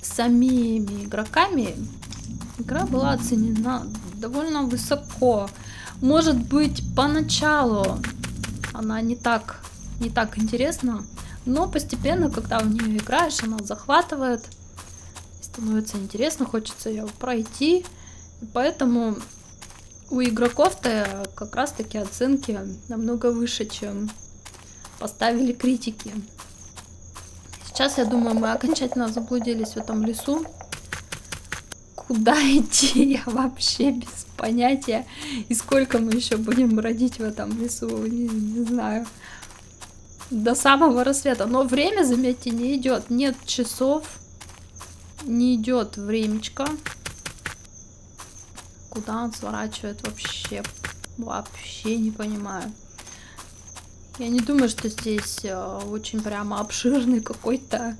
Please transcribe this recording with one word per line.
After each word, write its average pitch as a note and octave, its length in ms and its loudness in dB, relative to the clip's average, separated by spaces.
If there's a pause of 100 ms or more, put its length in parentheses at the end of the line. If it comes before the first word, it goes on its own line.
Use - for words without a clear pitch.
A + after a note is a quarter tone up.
самими A#3 1000 4
игроками A3 720 0 (840)
игра C#4+ 280 -2
была C4+ 260 4
оценена A3+ 760 2 (280)
довольно C#4 480 -2
высоко. A#3+ 880 2 (520)
Может D#4 360 6
быть, C#4 460 2 (140)
поначалу C#4+ 1000 4 (760)
она A3 280 -2
не A#3 160 0
так, A#3 440 -2 (400)
не A#3 100 0
так A3+ 280 0
интересна, A#3 680 0 (400)
но D4 240 2
постепенно, C#4+ 640 0
когда A3+ 280 -2
в A3 100 2
неё A3 280 2
играешь, C#4 460 2
она A3 160 -2
захватывает. C4 840 0 (960)
Становится G#3+ 580 -2
интересно, A#3+ 480 -2
хочется A3 440 -6
её G#3+ 160 -4 (120)
пройти. B3+ 680 2 (680)
Поэтому A#3+ 640 2 (920)
у B3+ 100 0
игроков-то A#3 1120 2
как G#3 200 -10
раз-таки A#3 440 -4
оценки A#3+ 600 0 (300)
намного A#3 420 0
выше, A#3 360 0
чем G#3 440 -6 (880)
поставили A#3+ 540 2
критики. A#3 600 0 (1500)
Сейчас, C#4 320 0
я B3 60 4
думаю, A#3 300 2
мы A3+ 180 2
окончательно B3 560 0
заблудились A3+ 640 -2
в - 80 -10
этом A3 260 -2
лесу. C#4 400 0 (1500)
Куда A#3 400 2
<laughs> - 0 -
идти, C#4 800 6
я B3+ 140 0
вообще B3+ 640 2
без - 340 -6 (100)
понятия. A#3+ 720 2 (420)
И A#3+ 60 2
сколько C4 440 4
мы A3+ 140 4
ещё A#3+ 240 2
будем A3+ 400 4
бродить A3+ 420 2
в A3+ 40 -4
этом G#3+ 360 -4
лесу, A#3 300 -4 (180)
не, A#3 220 -2
не A3 360 0
знаю. A3+ 420 0 (1200)
До A#3 240 2
самого C#4 500 6
рассвета. C4+ 420 2
Но B3+ 160 4
время, D4 420 4
заметьте, B3 460 2
не A#3+ 260 0
идёт. B3+ 340 0
Нет B3+ 260 2 (100)
часов. C4+ 580 0 (1200)
Не B3 300 4
идёт A3+ 420 0
времечко. G#3+ 720 -2 (2250)
Куда A3 300 -4
он A#3 100 -4
сворачивает G#3+ 760 -6
вообще? - 560 -8 (540)
Вообще A3+ 800 -6
не A3 140 0
понимаю. G#3 600 -6 (1500)
Я A#3+ 100 -4
не A#3+ 120 4
думаю, C4 280 4
что A3 220 -4
здесь, G#3+ 540 -4
э, F#3+ 360 -6 (100)
очень G#3+ 300 -6
прямо G#3 400 -4
обширный B3 600 2
какой-то A#3 800 -4